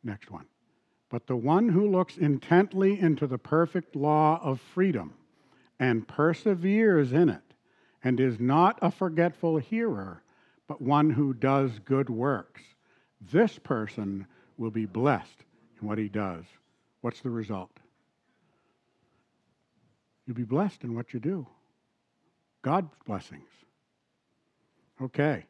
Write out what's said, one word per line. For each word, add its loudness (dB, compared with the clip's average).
Next -12
one. -16
"But -8
the -4
one 2
who 2
looks 0
intently 2
into 2
the -4
perfect -2
law 2
of -4
freedom -2
and 0
perseveres 2
in 6
it, -6
and 0
is 0
not 4
a 2
forgetful 0
hearer, -6
but -12
one 4
who 0
does 0
good -2
works, -4
this 0
person -6
will -6
be -6
blessed -2
in -12
what -4
he -4
does." -6
What's -8
the -10
result? -8
You'll -10
be -6
blessed -4
in -8
what -10
you -6
do. -6
God's -2
blessings. -12
Okay. -4